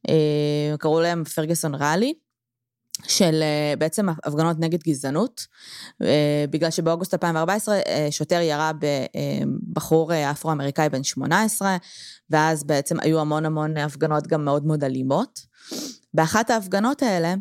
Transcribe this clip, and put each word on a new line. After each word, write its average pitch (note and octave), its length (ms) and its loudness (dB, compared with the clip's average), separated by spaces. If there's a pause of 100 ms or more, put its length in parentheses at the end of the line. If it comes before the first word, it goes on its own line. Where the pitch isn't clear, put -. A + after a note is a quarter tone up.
אה, D3 680 2
קראו D#3 220 2
להם E3+ 240 0
פרגוסון D#3+ 500 -2
ראלי, E3 400 0 (920)
של, D#3+ 340 4
אה, D3+ 360 0
בעצם E3 300 0
הפגנות D#3 500 0
נגד E3 240 0
גזענות, D3+ 640 -2 (560)
אה, D3 480 4
בגלל D#3+ 200 0
שבאוגוסט E3+ 440 0
אלפיים E3+ 220 0
וארבע E3 180 0
עשרה, G#3+ 320 0
אה, D3 240 0
שוטר D#3+ 300 0
ירה D#3 320 0
ב-, D#3 120 -6
אה, C#3+ 220 0 (680)
בחור, D#3+ 400 2
אה, D3 180 0
אפרו-אמריקאי D3 580 0
בן C3+ 140 -2
שמונה D3 400 0
עשרה, G3 340 0 (540)
ואז D#3 340 2
בעצם D3 360 0
היו D#3 200 2
המון D3+ 260 0
המון D#3 300 -2
הפגנות D3 500 -2
גם D#3+ 180 0
מאוד C#3+ 220 2
מאוד D3+ 180 0
אלימות. C3+ 560 -2 (760)
באחת G3+ 360 2
ההפגנות G#3+ 520 0
האלה F3+ 380 2